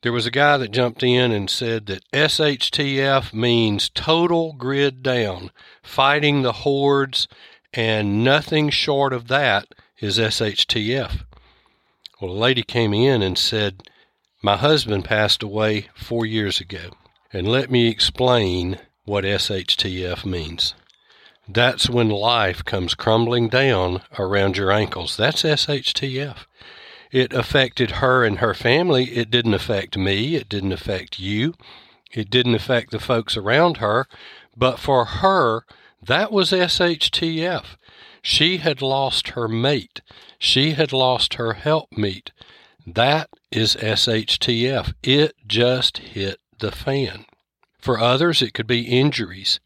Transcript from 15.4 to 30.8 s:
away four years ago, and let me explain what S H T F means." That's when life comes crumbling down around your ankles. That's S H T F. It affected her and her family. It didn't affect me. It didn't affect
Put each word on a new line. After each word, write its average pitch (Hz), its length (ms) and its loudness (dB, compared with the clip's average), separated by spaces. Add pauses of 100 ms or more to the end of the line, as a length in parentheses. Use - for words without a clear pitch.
away 107 520 -2
four 117 320 -4
years 110 340 -2
ago, 90 300 -14 (420)
and 95 160 -4
let 123 220 0
me 120 180 4
explain 101 880 0 (260)
what 101 200 -2
S 98 260 -2
H 92 260 -2
T 92 280 -4
F 87 200 -6
means." 82 500 -4 (760)
That's 120 420 2
when 120 180 4
life 104 560 0
comes 92 300 -4
crumbling 117 540 2
down 107 540 2 (160)
around 98 380 2
your 98 160 2
ankles. 101 440 -2
That's 143 300 0
S 151 220 0
H 143 260 -4
T 135 260 -4
F. 143 260 -12 (680)
It 127 200 2
affected 127 600 0
her 127 320 2
and 104 140 0
her 110 160 0
family. 135 500 2
It 120 260 -4
didn't 117 240 2
affect 98 420 -4
me. 101 380 -2
It 131 140 -6
didn't 98 240 -4
affect 92 480 -8